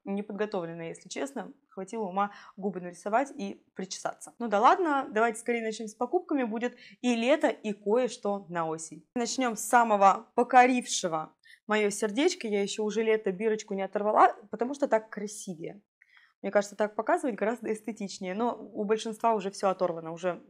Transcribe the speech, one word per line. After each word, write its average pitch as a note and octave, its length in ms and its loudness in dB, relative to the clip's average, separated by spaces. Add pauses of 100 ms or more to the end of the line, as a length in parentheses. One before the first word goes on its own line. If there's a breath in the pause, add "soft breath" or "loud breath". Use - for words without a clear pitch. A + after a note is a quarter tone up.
неподготовленная, G3 840 -6
если E3+ 200 -14
честно. B3+ 420 -10 (200)
Хватило G#3 340 -8
ума G3 260 -2 (260 loud breath)
губы F#3 260 -6
нарисовать G#3+ 540 -2
и - 280 -10 (100)
причесаться. - 640 -10
Ну A#3+ 100 -4
да G3+ 120 2
ладно, D4 500 4
давайте A3+ 300 0
скорее A#3 220 -2
начнем A3 260 -6
с G#3+ 60 -14
покупками. C#4+ 500 0
Будет A#3 320 -4 (240 loud breath)
и A#3+ 160 2
лето, C#4 320 4
и A3 240 -4
кое-что G#3 760 -2
на E3 200 -2
осень. D#3+ 360 -8 (120)
Начнём A#3 400 -2
с - 80 -8
самого A3 720 6
покорившего A#3+ 960 4 (340 loud breath)
моё G#3 240 2
сердечко. A#3 560 0
Я G3+ 160 0
ещё G3+ 220 -4
уже G#3+ 180 0
лето A3 300 2
бирочку G#3+ 420 -4
не G3 80 -4
оторвала, G#3 540 2 (160)
потому B3 220 -4
что C#4 120 0
так A3 240 0
красивее. G3+ 720 -12 (600 soft breath)
Мне G3 80 -6
кажется, G3+ 260 0
так G#3 180 -2
показывать B3+ 420 -2
гораздо A3 360 -2
эстетичнее, G3+ 600 -8
но A#3 200 -2
у G#3+ 300 -8
большинства A3 480 0
уже G3 180 -2
всё G3 200 0
оторвано, E3 420 -2
уже E3+ 360 -4